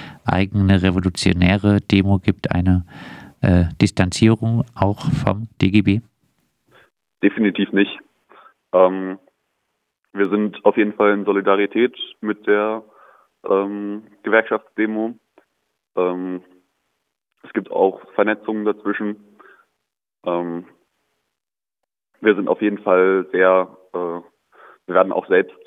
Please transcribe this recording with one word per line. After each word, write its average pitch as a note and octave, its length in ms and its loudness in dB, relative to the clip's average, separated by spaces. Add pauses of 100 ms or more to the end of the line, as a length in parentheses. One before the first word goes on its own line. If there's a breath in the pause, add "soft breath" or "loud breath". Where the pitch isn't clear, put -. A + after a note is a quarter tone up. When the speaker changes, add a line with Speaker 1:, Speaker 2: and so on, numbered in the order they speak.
(260 loud breath)
Speaker 1:
eigene G2 560 2
revolutionäre F#2 1000 2
Demo G2 380 2
gibt, - 320 -2
eine, F2+ 340 2 (560 loud breath)
äh, F2 260 4 (140)
Distanzierung A2 840 0 (100)
auch - 380 -2
vom G#2 360 -2 (140)
D F#2+ 80 4
G G2+ 120 4
B? G2+ 180 0 (1200 soft breath)
Speaker 2:
Definitiv G2 500 -2
nicht. G2 240 0 (760 soft breath)
Ähm, F#2+ 460 2 (920)
wir G2 160 0
sind G#2 380 -2
auf G#2 100 4
jeden G#2+ 160 2
Fall G#2 220 2
in G2+ 100 -4
Solidarität G2+ 720 0 (240)
mit G#2+ 260 -8
der, G#2+ 360 0 (640 soft breath)
ähm, G2+ 540 -4 (220)
Gewerkschaftsdemo. A2 880 -2 (840)
Ähm, F2+ 460 -4 (1000)
es - 100 -20
gibt - 160 -6
auch F#2+ 300 -2 (140)
Vernetzungen G#2+ 520 -2
dazwischen. G#2 500 -4 (1080 soft breath)
Ähm, F2 420 -6 (1600)
wir G#2 120 4
sind G2 140 -4
auf - 140 -2
jeden G#2 160 -2
Fall F#2+ 520 2
sehr, F#2 460 2 (160)
äh, F2+ 60 -8
wir - 960 -10
werden F#2 180 2
auch - 160 -4
selbst F#2 260 2 (120)